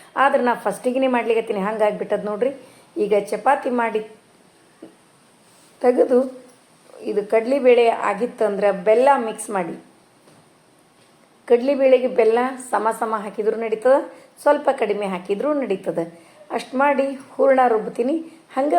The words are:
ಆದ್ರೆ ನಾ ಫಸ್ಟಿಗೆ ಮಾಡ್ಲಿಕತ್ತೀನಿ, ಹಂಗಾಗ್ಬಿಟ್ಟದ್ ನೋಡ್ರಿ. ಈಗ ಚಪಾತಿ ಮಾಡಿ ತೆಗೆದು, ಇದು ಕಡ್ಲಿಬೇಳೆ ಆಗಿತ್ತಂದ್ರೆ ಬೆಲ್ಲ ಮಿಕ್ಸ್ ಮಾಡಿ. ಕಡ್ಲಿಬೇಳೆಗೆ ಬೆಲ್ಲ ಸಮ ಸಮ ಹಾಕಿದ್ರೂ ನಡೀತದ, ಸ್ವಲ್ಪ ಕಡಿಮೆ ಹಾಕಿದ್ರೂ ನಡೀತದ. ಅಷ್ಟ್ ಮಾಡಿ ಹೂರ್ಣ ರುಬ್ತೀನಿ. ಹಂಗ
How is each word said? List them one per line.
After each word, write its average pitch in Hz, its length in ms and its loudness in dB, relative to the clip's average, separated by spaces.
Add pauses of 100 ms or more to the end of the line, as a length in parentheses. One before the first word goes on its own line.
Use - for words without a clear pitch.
(160)
ಆದ್ರೆ 269 260 2
ನಾ 240 120 0
ಫಸ್ಟಿಗೆ 254 520 -2
ಮಾಡ್ಲಿಕತ್ತೀನಿ, 226 540 0
ಹಂಗಾಗ್ಬಿಟ್ಟದ್ 202 640 -2
ನೋಡ್ರಿ. 214 360 -4 (360)
ಈಗ 208 180 0 (160)
ಚಪಾತಿ 262 400 0
ಮಾಡಿ 226 360 -2 (1700)
ತೆಗೆದು, 254 640 2 (580)
ಇದು 202 280 -4
ಕಡ್ಲಿಬೇಳೆ 240 560 4
ಆಗಿತ್ತಂದ್ರೆ 202 880 0
ಬೆಲ್ಲ 220 440 4
ಮಿಕ್ಸ್ 220 340 -6
ಮಾಡಿ. 180 340 -6 (1600)
ಕಡ್ಲಿಬೇಳೆಗೆ 254 640 4
ಬೆಲ್ಲ 226 300 2 (320)
ಸಮ 208 180 0 (100)
ಸಮ 220 180 -4
ಹಾಕಿದ್ರೂ 214 400 -4
ನಡೀತದ, 226 540 0 (320)
ಸ್ವಲ್ಪ 294 300 2
ಕಡಿಮೆ 202 340 -2
ಹಾಕಿದ್ರೂ 202 480 -4
ನಡೀತದ. 196 440 -4 (520)
ಅಷ್ಟ್ 240 240 -8
ಮಾಡಿ 277 440 0 (120)
ಹೂರ್ಣ 262 380 2
ರುಬ್ತೀನಿ. 233 440 -2 (420)
ಹಂಗ 294 240 0